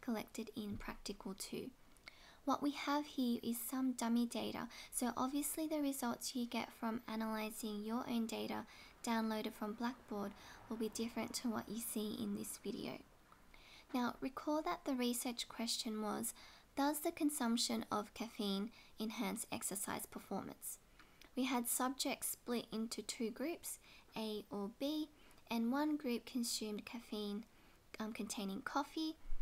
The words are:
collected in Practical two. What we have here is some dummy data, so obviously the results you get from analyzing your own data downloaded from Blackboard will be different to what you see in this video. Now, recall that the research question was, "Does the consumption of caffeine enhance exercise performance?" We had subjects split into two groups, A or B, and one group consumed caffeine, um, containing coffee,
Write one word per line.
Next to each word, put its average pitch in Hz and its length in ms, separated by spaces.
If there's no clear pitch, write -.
collected - 540
in 208 220
Practical 202 580
two. - 340
What 269 200
we 294 80
have 294 340
here 240 380
is 233 160
some 262 320
dummy 240 340
data, 226 420
so 240 240
obviously 285 520
the 311 120
results 277 560
you 240 120
get - 260
from 233 340
analyzing 220 760
your 226 240
own 233 160
data 214 400
downloaded 220 480
from 208 200
Blackboard 208 580
will 220 100
be 220 120
different 226 460
to - 140
what 226 200
you 226 120
see 220 380
in 202 160
this 214 280
video. - 300
Now, 247 280
recall 302 420
that 349 220
the 277 100
research 240 520
question 226 540
was, 214 320
"Does 285 260
the 339 100
consumption 240 800
of - 240
caffeine 208 560
enhance 220 520
exercise - 560
performance?" - 720
We 254 120
had 240 240
subjects - 580
split - 460
into 220 280
two - 300
groups, - 480
A 214 340
or 202 280
B, 302 280
and 233 220
one 294 240
group 240 300
consumed 220 600
caffeine, 214 600
um, 220 100
containing 202 520
coffee, 320 520